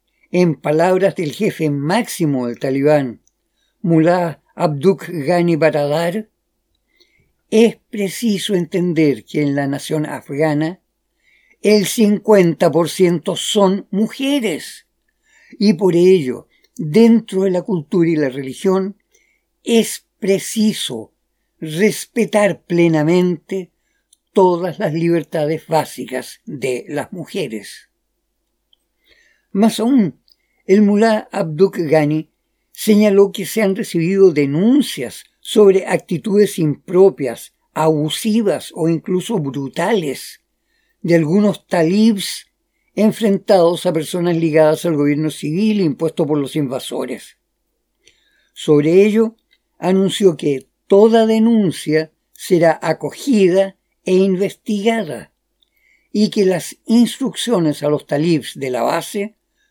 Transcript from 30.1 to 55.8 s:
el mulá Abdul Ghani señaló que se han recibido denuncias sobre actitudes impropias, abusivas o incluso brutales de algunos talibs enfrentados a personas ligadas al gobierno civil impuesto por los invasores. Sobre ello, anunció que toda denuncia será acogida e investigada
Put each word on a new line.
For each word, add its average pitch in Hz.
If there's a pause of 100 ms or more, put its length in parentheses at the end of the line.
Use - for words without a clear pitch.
el 202
mulá 214
Abdul 170
Ghani 156 (420)
señaló 202
que 190
se 220
han 190
recibido 190
denuncias 147 (160)
sobre 196
actitudes 190
impropias, 156 (200)
abusivas 160
o 165
incluso 180
brutales 147 (600)
de 170
algunos 170
talibs 190 (480)
enfrentados 190
a 180
personas 170
ligadas 156
al 165
gobierno 147
civil 202
impuesto 160
por 151
los 139
invasores. 127 (1160)
Sobre 156
ello, 220 (420)
anunció 190
que 139 (220)
toda 220
denuncia 214 (220)
será 165
acogida 190 (300)
e 185
investigada 196 (800)